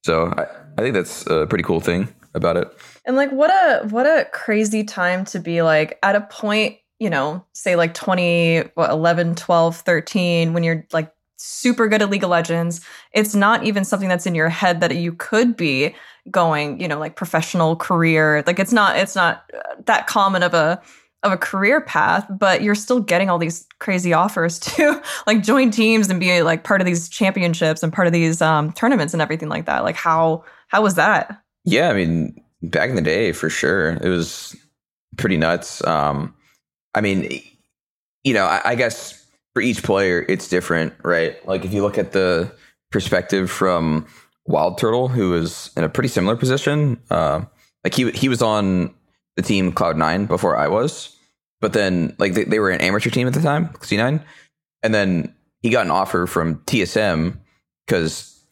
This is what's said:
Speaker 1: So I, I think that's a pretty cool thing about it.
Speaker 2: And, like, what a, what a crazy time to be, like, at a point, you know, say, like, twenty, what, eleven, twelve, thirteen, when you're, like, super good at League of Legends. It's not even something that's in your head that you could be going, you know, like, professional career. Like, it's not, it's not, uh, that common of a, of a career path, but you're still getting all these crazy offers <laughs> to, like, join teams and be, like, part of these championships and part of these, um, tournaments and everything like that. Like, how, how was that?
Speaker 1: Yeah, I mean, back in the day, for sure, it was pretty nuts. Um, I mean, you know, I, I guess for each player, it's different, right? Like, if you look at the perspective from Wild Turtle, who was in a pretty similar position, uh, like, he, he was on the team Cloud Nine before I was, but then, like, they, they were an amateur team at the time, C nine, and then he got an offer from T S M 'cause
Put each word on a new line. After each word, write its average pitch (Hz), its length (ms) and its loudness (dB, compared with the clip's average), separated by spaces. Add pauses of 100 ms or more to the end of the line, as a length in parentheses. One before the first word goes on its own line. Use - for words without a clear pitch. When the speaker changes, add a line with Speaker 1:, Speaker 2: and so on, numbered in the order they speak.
Speaker 1:
So 82 320 0
I, 80 80 -4 (340)
I - 40 -2
think 120 140 -2
that's - 320 -4
a 80 180 2
pretty 87 180 -2
cool 82 160 0
thing 90 280 -2 (260)
about 85 240 0
it. 90 100 -2 (380)
Speaker 2:
And, 254 100 -2
like, 277 160 2
what 294 200 2
a, 359 360 2
what 240 200 0
a 311 260 2
crazy 214 500 -2
time 185 420 -2
to 190 140 -8
be, 170 220 -2
like, 156 400 2
at 202 140 4
a 208 60 2
point, 208 560 -4 (200)
you 214 120 -4
know, 151 440 -2
say, 180 220 0
like, 170 180 0
twenty, 170 680 2 (120)
what, 165 160 0
eleven, 165 460 2
twelve, 165 420 2
thirteen, 170 760 0
when 170 100 0
you're, 165 280 -2
like, 160 220 -4 (240)
super 247 500 -2
good 214 140 2
at 196 80 0
League 196 140 0
of 185 60 -2
Legends. 170 520 0 (320)
It's 208 220 0
not 208 280 4
even 202 200 0
something 190 260 -2
that's 180 160 0
in 185 100 -2
your 160 140 2
head 170 320 0
that 170 140 0
you 170 180 -4
could 226 440 0
be 147 380 0 (340)
going, 156 500 0
you 180 80 -4
know, 151 120 -4
like, 156 160 -8
professional 165 600 0
career. 160 680 2
Like, 180 140 0
it's 190 120 0
not, 214 240 4
it's 190 200 -2
not, 175 280 0 (100)
uh, - 220 -12 (120)
that - 180 2
common 196 380 2
of 170 100 0
a, 165 260 2 (440)
of 202 80 2
a 185 60 -2
career 202 440 0
path, 180 480 0
but 190 320 2
you're 208 140 2
still 247 240 0
getting 190 280 2
all 175 120 0
these 165 260 -4 (140)
crazy 180 340 0
offers 170 460 0
<laughs> - 0 -
to, 294 420 0 (240)
like, 214 160 4
join 247 300 4
teams 220 400 2
and 180 80 0
be, 180 240 4
like, 160 200 0
part 196 160 2
of 185 60 2
these 170 240 -2
championships 175 720 0
and 160 100 -2
part 185 140 2
of 170 80 4
these, 165 260 2
um, 156 340 2
tournaments 220 400 0
and 165 80 0
everything 156 280 -4
like 160 160 -6
that. 69 180 -2
Like, - 120 -2
how, 165 480 0 (240)
how 208 160 2
was 202 100 2
that? 175 480 0 (240)
Speaker 1:
Yeah, 160 240 2
I 123 40 0
mean, 82 460 0 (220)
back 80 300 -2
in 127 40 -4
the 90 60 0
day, 85 300 0
for - 180 -4
sure, 82 440 0
it - 160 -2
was - 460 -4 (600)
pretty 95 200 0
nuts. 82 500 -2
Um, 73 480 -2 (580)
I 107 80 2
mean, 95 400 -2 (840)
you 131 120 2
know, 98 100 4
I, 85 180 2
I 120 120 0
guess - 420 -4 (360)
for 120 80 0
each 113 220 -2
player, 95 460 0
it's 92 180 -2
different, 85 460 -2 (100)
right? 82 440 -2
Like, 95 180 -4
if 92 80 -6
you 101 80 0
look 101 160 0
at 95 140 -2
the 90 400 0 (400)
perspective 95 600 0
from 82 540 0 (420)
Wild 80 320 0
Turtle, 123 280 0
who 117 220 0
was 85 480 -4
in 80 60 0
a 80 60 0
pretty 131 200 -2
similar 101 260 0
position, 135 640 0 (120)
uh, 80 300 0 (420)
like, 92 100 -2
he, 123 180 0
he - 160 0
was 123 140 0
on 101 520 0 (420)
the 92 80 -4
team 95 280 2
Cloud 82 260 0
Nine 82 280 0
before 87 320 0
I 73 100 0
was, 117 480 -2 (440)
but 107 140 -2
then, 92 440 0
like, 95 160 0
they, 104 100 0
they 110 160 0
were 98 120 2
an 87 100 0
amateur 104 300 0
team 127 160 0
at 127 60 -2
the 147 80 -2
time, 160 280 0 (120)
C - 160 -2
nine, 135 260 0 (580)
and 110 140 0
then 92 380 0 (280)
he 117 80 0
got 110 160 2
an 82 60 -2
offer 90 340 0
from 82 400 -2
T 113 160 0
S 87 160 -2
M 90 420 0 (480)
'cause - 640 -4